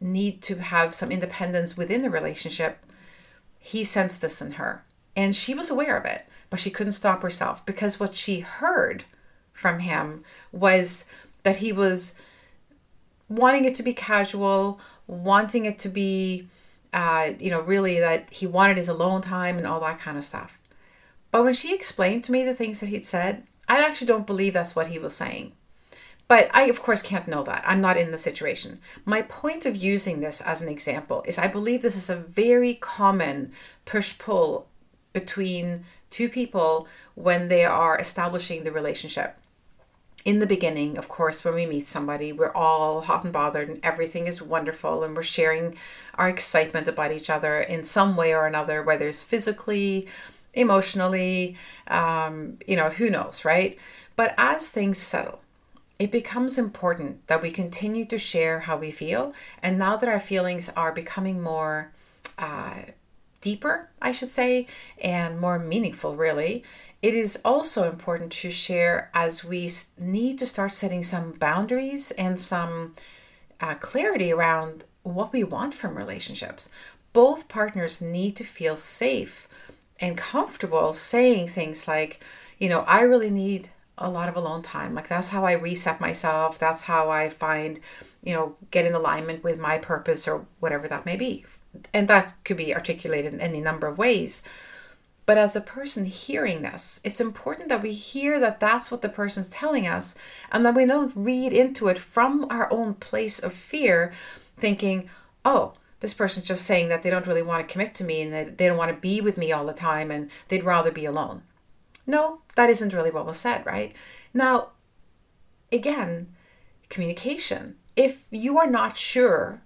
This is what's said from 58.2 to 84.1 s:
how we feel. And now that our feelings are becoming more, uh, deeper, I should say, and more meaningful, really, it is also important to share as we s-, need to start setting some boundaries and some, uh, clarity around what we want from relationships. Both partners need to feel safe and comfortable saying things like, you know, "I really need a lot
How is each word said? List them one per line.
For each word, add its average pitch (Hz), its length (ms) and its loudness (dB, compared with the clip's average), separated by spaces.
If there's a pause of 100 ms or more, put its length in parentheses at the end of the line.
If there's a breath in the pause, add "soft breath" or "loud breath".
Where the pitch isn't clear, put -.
how 160 160 -4
we 156 140 -6
feel. 226 440 -4 (280 loud breath)
And 185 160 2
now 196 180 2
that 240 120 0
our 214 120 2
feelings 180 500 -2
are 165 220 0
becoming 185 500 -4
more, 156 480 -4 (480 soft breath)
uh, 151 360 -8 (640)
deeper, 302 480 -2 (120)
I 254 120 -2
should 247 160 -6
say, 247 380 2 (340 loud breath)
and 170 400 -2
more 175 180 0
meaningful, 165 580 -4
really, 160 460 0 (380 loud breath)
it 220 140 2
is 220 300 -2
also 254 440 2
important 170 440 -6
to - 180 -8
share 175 640 0
as 170 300 0
we 175 220 -6
s-, 175 200 -8 (120)
need 220 400 -2
to 254 80 -4
start 196 260 -4
setting 180 300 -4
some 170 300 -6
boundaries 247 800 -2
and 185 280 -2
some, 170 540 -4 (640 loud breath)
uh, 156 140 -4
clarity 254 580 0
around 160 520 0 (180)
what 190 300 -6
we 254 100 0
want 196 320 -6
from 160 220 -8
relationships. - 720 -10 (440 loud breath)
Both 269 360 6
partners 208 520 -2
need 180 360 -4
to - 80 -10
feel 156 320 -2
safe - 720 -4 (520 loud breath)
and 180 160 -2
comfortable 160 760 0
saying 233 560 4
things 156 380 -6
like, 156 340 -2 (380 loud breath)
you 190 100 0
know, 170 200 4
"I 190 120 8
really 240 300 6
need 196 400 -2 (280)
a 180 100 -4
lot 180 200 -4